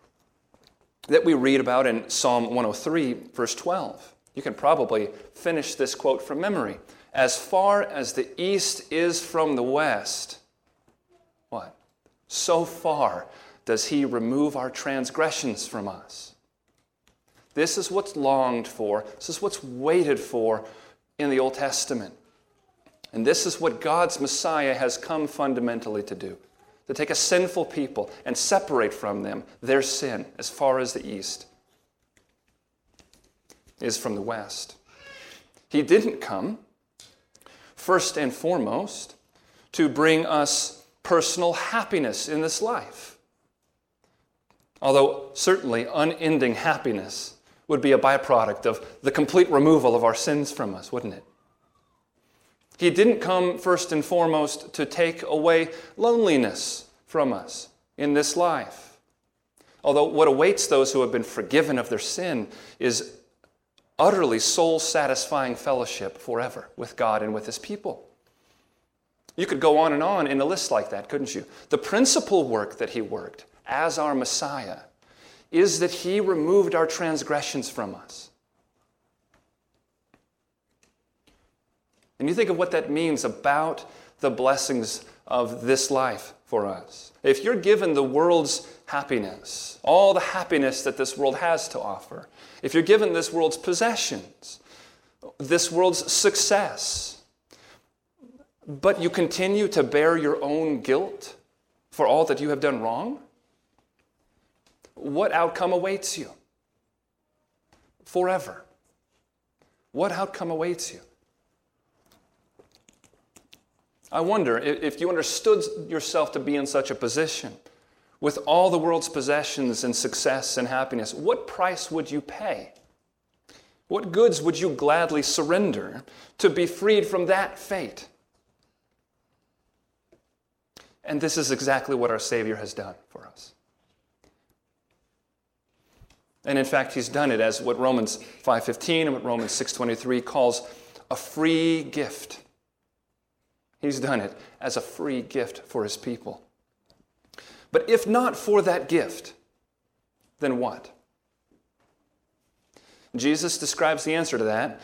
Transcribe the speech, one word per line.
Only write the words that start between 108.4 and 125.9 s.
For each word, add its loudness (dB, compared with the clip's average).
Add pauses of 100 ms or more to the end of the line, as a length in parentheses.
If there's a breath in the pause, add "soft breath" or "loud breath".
What -2
outcome -6
awaits -6
you? -20 (3000)
I 0
wonder 2
i-, -4
if -2
you 0
understood 2 (260)
yourself -2
to -4
be -2
in -2
such -2
a -6
position, -4 (640 soft breath)
with -2
all 6
the 2
world's 0
possessions -2
and -2
success -2
and -2
happiness, -4
what -2
price -4
would -4
you -4
pay? -8 (1160 soft breath)
What -6
goods 6
would 0
you 0
gladly 2
surrender 0 (340 loud breath)